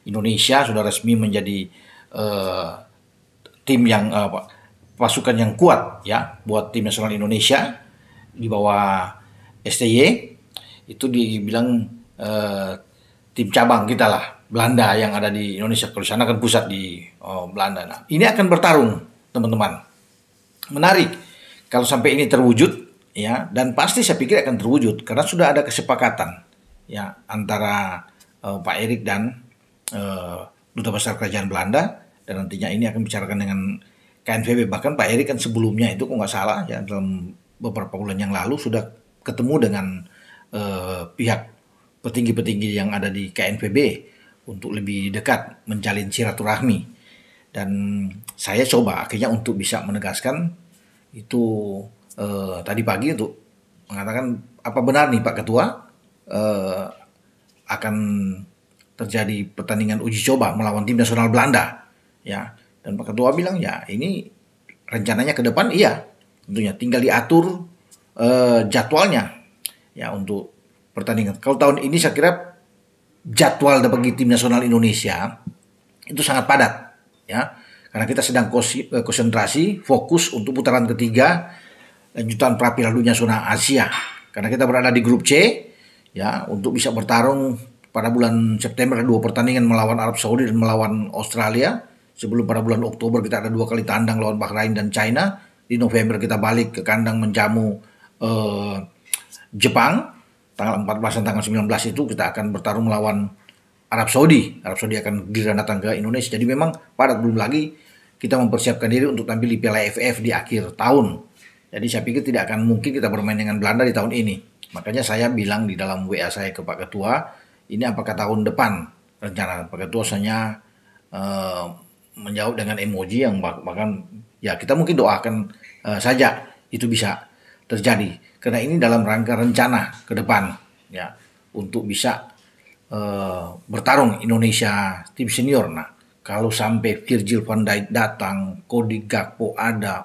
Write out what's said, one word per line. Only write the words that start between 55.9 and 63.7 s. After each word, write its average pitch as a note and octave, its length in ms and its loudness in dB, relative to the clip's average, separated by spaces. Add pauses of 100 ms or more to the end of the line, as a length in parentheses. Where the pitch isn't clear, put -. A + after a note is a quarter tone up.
eh, G2 560 -2 (840)
akan G#2+ 260 -4 (1000)
terjadi G#2 560 -4
pertandingan G#2+ 480 -2
uji A2+ 160 -4 (160)
coba G#2 240 0
melawan G#2+ 280 -2
tim A#2 120 0
nasional A2+ 320 2
Belanda?" A#2+ 560 2 (400)
Ya, G2+ 320 -10 (240)
dan G2+ 160 -8
Pak A2+ 160 -8
Ketua B2 240 4
bilang, F3+ 240 -2
"Ya, - 240 -6